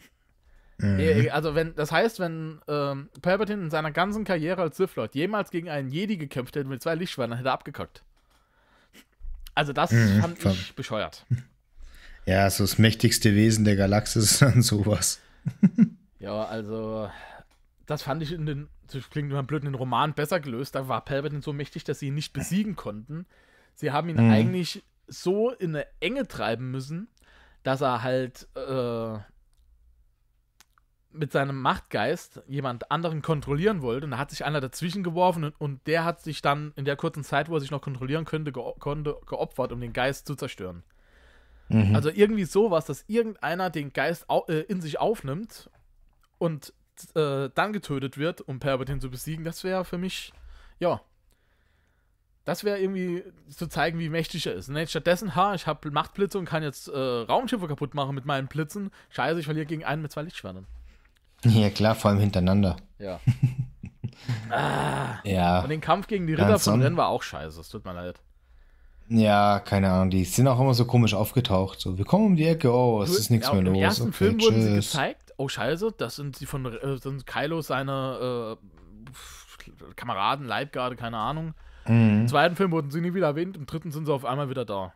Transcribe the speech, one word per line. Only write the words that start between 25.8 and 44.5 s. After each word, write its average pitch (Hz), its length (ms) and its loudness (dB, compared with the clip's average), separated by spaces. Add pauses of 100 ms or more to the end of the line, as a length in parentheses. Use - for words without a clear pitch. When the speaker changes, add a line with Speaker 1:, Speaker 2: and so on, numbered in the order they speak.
Speaker 2:
Enge 247 280 -2
treiben 117 440 -4
müssen, 143 360 -8 (540)
dass 131 200 -2
er 123 200 0
halt, 127 540 -4
äh, 120 640 -4 (1900)
mit 156 200 -8
seinem 139 300 -2
Machtgeist 135 840 0
jemand 131 440 -6
anderen 160 300 0
kontrollieren 156 600 0
wollte. 127 220 -2
Und 147 60 -8
da 117 60 -4
hat 147 140 -6
sich - 120 -8
einer 147 160 0
dazwischen 165 440 -4
geworfen 175 400 2
und, 147 180 -8
und 139 260 -6
der 165 160 2
hat 170 200 -2
sich 156 180 -8
dann 147 340 0
in 139 100 -6
der 143 100 0
kurzen 156 280 -4
Zeit, 151 260 -2
wo 170 60 -2
er 151 60 0
sich 139 100 -10
noch 143 100 -6
kontrollieren 139 440 -6
könnte, 156 260 -6
geo-, 123 280 -8
konnte, 147 360 -4 (120)
geopfert, 131 440 -4
um 123 100 -8
den 117 120 -8
Geist 135 320 -2
zu 151 100 -6
zerstören. 92 480 -10 (880)
Speaker 1:
Mhm. 107 260 6
Speaker 2:
Also 120 140 2
irgendwie 202 360 4
sowas, 185 400 2
dass - 220 -10
irgendeiner 190 640 -2
den 147 240 -6
Geist 151 360 -2
au-, 147 180 2
äh, 156 140 -2